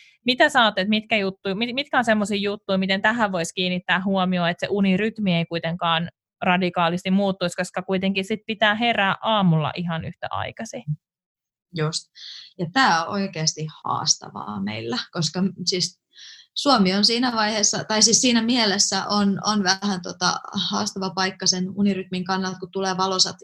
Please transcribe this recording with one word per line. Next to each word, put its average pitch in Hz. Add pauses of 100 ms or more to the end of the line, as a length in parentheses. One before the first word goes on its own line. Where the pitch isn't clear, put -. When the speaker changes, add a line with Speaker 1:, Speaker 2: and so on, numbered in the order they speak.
(260)
Speaker 1:
mitä 262
sä 269
ajattelet, 208
mitkä 214
juttu-, 196
mit-, 233
mitkä 285
on 240
semmosia 214
juttuja, 202
miten 190
tähän 214
voisi 170
kiinnittää 180
huomioon, 185
että 175
se -
unirytmi 202
ei 170
kuitenkaan 170 (320)
radikaalisti 180
muuttuisi, 190
koska 185
kuitenkin 190
sit 214
pitää 214
herää 220
aamulla 180
ihan 170
yhtä -
aikaisin? 226 (920)
Speaker 2:
Just. 156 (560)
Ja 175
tää 190
on -
oikeasti 160 (180)
haastavaa -
meillä, 110 (140)
koska 180 (260)
siis - (540)
Suomi 208
on 208
siinä 240
vaiheessa, 214
tai 214
siis 226
siinä 233
mielessä 208
on, 202
on 208
vähän 190
tota 180 (300)
haastava 202
paikka 190
sen 185
unirytmin 185
kannalta, 190
kun 180
tulee 190
valosat 190